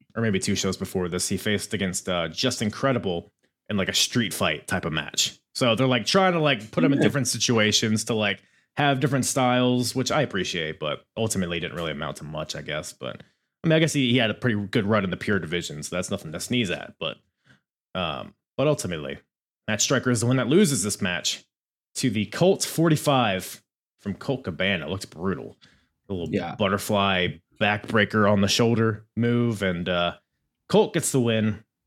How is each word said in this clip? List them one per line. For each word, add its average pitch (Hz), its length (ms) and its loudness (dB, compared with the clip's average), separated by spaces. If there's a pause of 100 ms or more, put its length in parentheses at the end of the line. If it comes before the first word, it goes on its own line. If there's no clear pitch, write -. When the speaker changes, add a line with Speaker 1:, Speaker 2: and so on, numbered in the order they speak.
(160)
Speaker 1:
or 117 60 -2
maybe 104 160 2
two 98 160 0
shows 95 220 -2
before 92 320 -4
this, 87 200 -4
he 101 80 -2
faced 104 380 -2
against, 92 340 -4
uh, 87 200 -2
Justin 117 420 -2
Credible 98 640 -2 (360)
in, 104 80 -4
like, 92 120 0
a 95 60 -4
street 107 380 0
fight 80 340 -2
type 92 180 -4
of 80 80 -2
match. - 460 -4 (160)
So 120 200 2
they're, 131 120 2
like, 123 200 2
trying 190 260 4
to, 170 80 0
like, 135 300 0
put - 140 0
him - 80 4
in - 60 2
Speaker 2:
Yeah. - 60 2
Speaker 1:
different 135 240 2
situations 110 760 2
to, 120 100 -2
like, 101 260 -2 (360)
have 139 240 2
different 127 260 2
styles, 123 680 2
which 131 160 -2
I 151 120 2
appreciate, 87 560 -4
but 73 260 -6 (120)
ultimately 90 440 -2
didn't 85 160 -8
really 82 160 -4
amount 73 260 -6
to 78 60 -14
much, 76 320 -8
I 71 60 -12
guess. 76 300 -8
But - 300 -12 (400)
I 170 60 0
mean, 160 80 4
I - 20 4
guess 160 140 4
he, 131 200 2
he 123 40 4
had 113 140 4
a 101 40 -4
pretty 113 240 0 (100)
good 101 180 0
run 104 180 2
in 92 60 -2
the 85 80 -4
pure 104 200 0
division, 80 440 -6
so - 140 -8
that's 87 140 -4
nothing 87 220 -6
to 87 80 -8
sneeze 120 300 -2
at. 73 280 -8
But, 80 200 -8 (760)
um, 76 380 -6 (240)
but 135 120 2
ultimately, 80 500 -4 (500)
Matt 107 140 -2
Striker 127 280 2
is 120 100 2
the 117 60 0
one 127 120 4
that 127 100 0
loses 143 340 4
this 101 200 -4
match - 420 -4 (520)
to 135 120 0
the 107 180 0
Colt - 380 2
forty-five 135 960 2 (400)
from 98 140 -6
Colt - 300 -6
Cabana. 90 420 -2
It 78 40 -8
looked 95 200 -8
brutal. 80 480 -6 (500)
A 101 60 -6
little 85 180 -4
Speaker 2:
Yeah. 87 260 -2
Speaker 1:
butterfly 98 680 2 (320)
backbreaker 104 720 2
on 104 100 4
the 101 80 4
shoulder 113 560 2 (100)
move, 120 480 0
and, 90 280 0
uh, 87 240 0 (560)
Colt 185 240 4
gets - 180 -2
the 135 80 2
win, 110 420 0 (240)